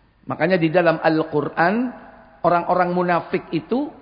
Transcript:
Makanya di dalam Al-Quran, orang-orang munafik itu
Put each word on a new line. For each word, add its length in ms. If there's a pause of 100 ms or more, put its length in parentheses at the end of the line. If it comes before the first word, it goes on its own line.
(300)
Makanya 320
di 80
dalam 320
Al-Quran, 880 (560)
orang-orang 480
munafik 560
itu 400 (120)